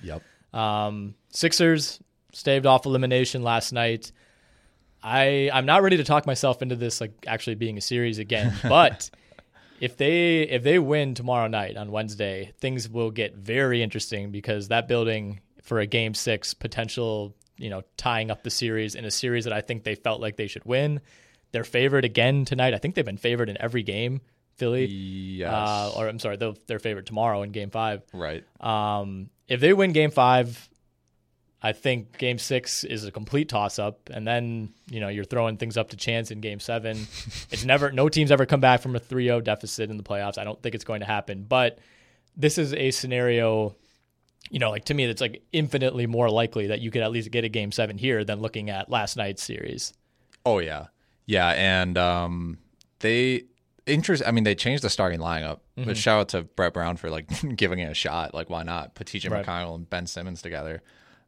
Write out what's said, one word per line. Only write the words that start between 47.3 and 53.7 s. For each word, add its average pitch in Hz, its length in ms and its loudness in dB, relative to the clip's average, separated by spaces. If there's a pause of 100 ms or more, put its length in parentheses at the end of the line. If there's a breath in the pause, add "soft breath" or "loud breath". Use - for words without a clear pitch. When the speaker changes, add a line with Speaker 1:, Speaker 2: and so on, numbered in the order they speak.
Speaker 2:
get 117 120 0
a 113 40 -4
game 107 240 -4
seven 107 260 -2
here 113 260 0
than 104 160 -4
looking 107 300 -6
at 98 180 -6
last 110 280 -2
night's 101 260 -6
series. - 500 -8 (540)
Speaker 1:
Oh, 110 140 4
yeah. 78 260 -6 (400)
Yeah, 92 240 4
and, 90 480 2
um, 87 600 0 (420)
they, 123 440 2 (400)